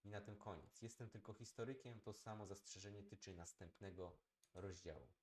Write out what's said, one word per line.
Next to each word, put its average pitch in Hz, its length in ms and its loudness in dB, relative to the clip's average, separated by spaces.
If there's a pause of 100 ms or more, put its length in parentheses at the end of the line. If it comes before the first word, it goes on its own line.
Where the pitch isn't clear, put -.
I 101 40 -4
na 101 120 4
tym 104 160 -2
koniec. - 460 -2
Jestem 113 280 0
tylko 110 220 -2
historykiem, 117 680 2
to 107 120 2
samo 107 340 2
zastrzeżenie 101 560 0
tyczy 98 320 -4
następnego 87 800 -2 (380)
rozdziału 87 520 0 (160)